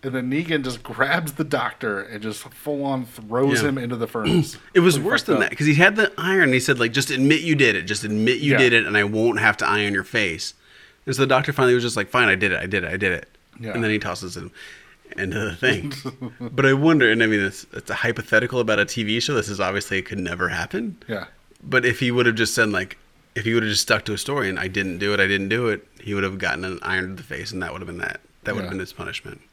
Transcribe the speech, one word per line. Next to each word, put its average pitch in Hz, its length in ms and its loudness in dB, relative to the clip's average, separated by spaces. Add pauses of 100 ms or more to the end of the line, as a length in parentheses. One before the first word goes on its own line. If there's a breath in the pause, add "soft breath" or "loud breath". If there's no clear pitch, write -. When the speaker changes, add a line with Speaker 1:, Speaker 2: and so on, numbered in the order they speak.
Speaker 1:
And 131 120 -6
then 127 160 -4
Negan 156 320 -2
just 127 180 -6
grabs 139 520 -2
the 160 100 -4
doctor 120 580 -2
and 104 220 -12
just 107 180 -8
full-on 139 640 -6
throws 120 560 0
Speaker 2:
Yeah. 147 80 0
Speaker 1:
him 135 80 -2
into 123 200 -6
the 113 100 -4
furnace. 151 580 0
Speaker 2:
<clears throat> - 80 -20
It 185 60 6
was 170 160 6
Speaker 1:
Pretty 147 140 -2
Speaker 2:
worse - 120 0
Speaker 1:
fucked - 60 -10
Speaker 2:
than 175 160 4
Speaker 1:
up. - 60 0
Speaker 2:
that, - 80 -10
'cause 147 100 2
he 151 80 6
had 208 200 6
the 214 220 2
iron, 185 280 2
and 131 80 4
he 131 60 4
said, 127 200 0
like, 117 140 2
"Just 131 180 0
admit 139 300 4
you 165 140 2
did 123 200 4
it. 85 80 -2
Just 101 200 -4
admit 110 360 2
you 143 140 2
Speaker 1:
Yeah. 120 40 6
Speaker 2:
did 123 160 6
it, 117 140 4
and 104 100 2
I 104 60 4
won't 110 360 2
have 107 180 2
to 110 100 -2
iron 104 260 2
your 98 120 0
face." 98 480 -4 (520 soft breath)
And 139 100 -4
so 120 60 0
the 131 60 4
doctor 135 260 2
finally 127 220 4
was 120 80 2
just 117 140 -2
like, 101 120 -2
"Fine, 123 200 4
I 95 60 6
did 95 160 0
it, 85 80 0
I 85 60 -6
did 92 180 -2
it, 80 80 -6
I 95 60 -4
did 95 140 0
it." 85 160 -6 (320)
Speaker 1:
Yeah. 113 140 -8
Speaker 2:
And 117 100 -2
then 107 80 0
he 107 80 0
tosses 90 380 -8
him - 140 -12 (680 loud breath)
into 92 220 -4
the 104 160 -4
thing. 104 380 -2 (460)
Speaker 1:
<laughs> - 0 -
Speaker 2:
But 123 260 -2
I 135 80 6
wonder, 139 380 6
and 113 100 4
I 113 60 4
mean, 107 140 2
it's, 95 320 -4
it's - 180 -12
a 98 40 -4
hypothetical 117 680 0
about 107 180 2
a 101 60 4
T 117 180 -6
V 110 160 0
show. 143 160 -2
This 101 140 0
is 98 100 -6
obviously, 95 400 -2
it 92 80 -6
could 98 120 -8
never 87 280 -4
happen. 92 500 -6 (100)
Speaker 1:
Yeah. 98 180 -8 (360)
Speaker 2:
But 123 240 0
if 120 140 2
he 127 120 0
would 120 140 4
have 113 100 4
just 110 200 0
said, 113 140 2
like, 92 280 -4 (380)
if 107 100 -4
he 113 80 0
would 113 100 2
have 107 60 -2
just 101 140 0
stuck 107 220 0
to 107 80 -4
a 101 40 -6
story 131 320 -2
and, 92 100 -4
"I 95 80 -4
didn't 95 300 -4
do 101 160 -2
it, 101 60 0
I 95 80 4
didn't 98 220 0
do 117 180 0
it," 104 200 -2 (140)
he 104 140 -8
would 98 80 -2
have 95 160 -4
gotten 90 260 -4
an 92 160 -8
iron 92 280 -4
to 95 60 -10
the 90 80 -16
face, 85 280 -10
and 92 100 -8
that 85 100 -8
would 92 100 -10
have 90 60 -14
been 85 120 -12
that. - 200 -8 (260)
That 104 100 -4
would 101 80 -6
have 87 80 -8
Speaker 1:
Yeah. 95 60 -8
Speaker 2:
been - 20 -6
his 92 140 -10
punishment. - 460 -12 (140)